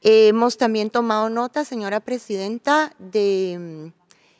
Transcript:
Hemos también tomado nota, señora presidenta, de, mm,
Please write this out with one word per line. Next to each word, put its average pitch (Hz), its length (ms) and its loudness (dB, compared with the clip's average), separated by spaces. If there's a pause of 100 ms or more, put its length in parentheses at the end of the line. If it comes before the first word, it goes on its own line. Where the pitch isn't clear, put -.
Hemos 220 560 6
también 220 320 -2
tomado 220 400 -2
nota, 247 340 -4
señora 214 360 -6
presidenta, 233 960 -4
de, 185 960 -4
mm, - 200 -20 (260)